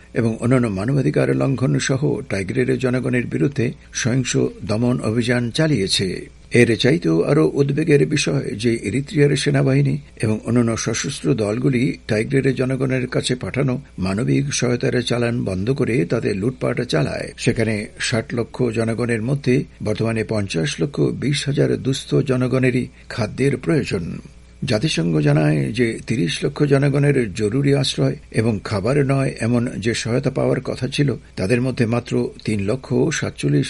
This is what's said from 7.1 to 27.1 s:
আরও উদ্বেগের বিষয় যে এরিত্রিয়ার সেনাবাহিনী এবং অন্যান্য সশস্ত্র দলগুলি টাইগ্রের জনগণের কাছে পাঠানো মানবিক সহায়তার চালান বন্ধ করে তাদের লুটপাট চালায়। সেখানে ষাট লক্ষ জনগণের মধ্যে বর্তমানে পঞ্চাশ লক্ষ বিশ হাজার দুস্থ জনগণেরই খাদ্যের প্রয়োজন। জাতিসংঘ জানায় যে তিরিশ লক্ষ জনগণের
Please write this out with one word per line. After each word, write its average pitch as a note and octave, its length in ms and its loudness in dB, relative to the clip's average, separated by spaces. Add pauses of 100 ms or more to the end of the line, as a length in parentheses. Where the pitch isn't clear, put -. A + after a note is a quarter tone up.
আরও D#3 320 4
উদ্বেগের C#3+ 520 2
বিষয় D3 400 0 (100)
যে A2+ 160 0 (120)
এরিত্রিয়ার C#3+ 520 2
সেনাবাহিনী C#3 600 2 (240)
এবং G#2+ 240 0
অন্যান্য A#2 320 2
সশস্ত্র C#3 560 -4
দলগুলি A#2+ 640 0 (100)
টাইগ্রের C3 480 2
জনগণের C3 520 -2
কাছে C3 280 -2
পাঠানো C3+ 460 -2 (180)
মানবিক B2+ 540 0
সহায়তার B2 480 0
চালান A#2 420 -2
বন্ধ G2 300 -2
করে C#3 320 0
তাদের A#2+ 300 -2
লুটপাট B2 460 -2
চালায়। B2 460 -2 (100)
সেখানে A2 500 0 (120)
ষাট - 340 -2
লক্ষ A#2 300 -4
জনগণের A2+ 580 0
মধ্যে C3 420 0 (200)
বর্তমানে A2 400 -2
পঞ্চাশ A2+ 460 -2 (100)
লক্ষ D#3 220 -2
বিশ C#3 440 0
হাজার C#3 320 2
দুস্থ B2+ 380 -4
জনগণেরই B2+ 720 2 (220)
খাদ্যের B2 480 -2
প্রয়োজন। A#2+ 480 -2 (600)
জাতিসংঘ D#3+ 540 0
জানায় D3 540 2
যে A#2 340 0
তিরিশ D#3 380 -2
লক্ষ D3 180 -2
জনগণের C#3 720 2